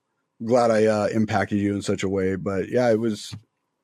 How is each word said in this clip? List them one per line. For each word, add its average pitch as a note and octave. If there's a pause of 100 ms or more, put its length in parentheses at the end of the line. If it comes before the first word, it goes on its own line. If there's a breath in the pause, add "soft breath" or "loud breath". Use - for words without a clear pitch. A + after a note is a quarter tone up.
(440)
glad A#2
I, A2
uh, G#2+
impacted G#2
you G2+
in G2+
such G2
a G2
way. F#2+
But F#2+
yeah, B2
it A2
was, A2 (500)